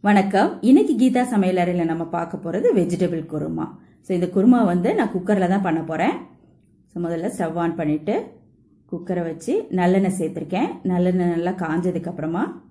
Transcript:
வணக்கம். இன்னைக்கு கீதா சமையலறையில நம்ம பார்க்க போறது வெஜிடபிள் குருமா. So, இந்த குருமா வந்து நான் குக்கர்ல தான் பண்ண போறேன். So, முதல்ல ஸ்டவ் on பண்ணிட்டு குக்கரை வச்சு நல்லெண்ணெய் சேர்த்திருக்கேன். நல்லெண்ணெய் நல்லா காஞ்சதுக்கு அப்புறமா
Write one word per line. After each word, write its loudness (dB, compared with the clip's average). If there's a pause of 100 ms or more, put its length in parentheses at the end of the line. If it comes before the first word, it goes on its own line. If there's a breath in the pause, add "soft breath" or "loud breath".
வணக்கம். 4 (160)
இன்னைக்கு 6
கீதா 4
சமையலறையில 2
நம்ம -4 (100)
பார்க்க -4
போறது 0 (100)
வெஜிடபிள் 0 (120)
குருமா. -4 (400 loud breath)
So, -20
இந்த 0
குருமா 6 (100)
வந்து 2 (100)
நான் 0
குக்கர்ல 0
தான் 0
பண்ண 0
போறேன். -2 (760)
So, -18
முதல்ல -4
ஸ்டவ் -4
on 0
பண்ணிட்டு -2 (760)
குக்கரை -4
வச்சு -6 (260)
நல்லெண்ணெய் 2
சேர்த்திருக்கேன். -4 (220)
நல்லெண்ணெய் 0
நல்லா -2 (120)
காஞ்சதுக்கு -4
அப்புறமா -4 (280)